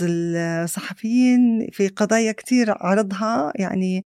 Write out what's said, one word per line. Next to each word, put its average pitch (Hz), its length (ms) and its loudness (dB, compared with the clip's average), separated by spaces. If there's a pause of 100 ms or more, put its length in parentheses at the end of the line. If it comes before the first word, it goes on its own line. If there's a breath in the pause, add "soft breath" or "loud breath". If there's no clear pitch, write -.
الصحفيين 175 1700 0
في 196 160 0
قضايا 220 440 0
كتير 233 400 0
عرضها، 202 840 -2
يعني 185 480 -2 (120)